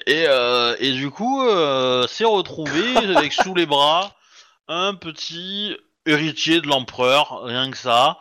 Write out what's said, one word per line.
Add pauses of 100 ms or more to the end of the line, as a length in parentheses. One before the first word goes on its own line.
et,
euh,
et
du
coup,
euh,
s'est
retrouvée
<laughs>
avec
sous
les
bras (520)
un
petit (300)
héritier
de
l'empereur,
rien
que
ça,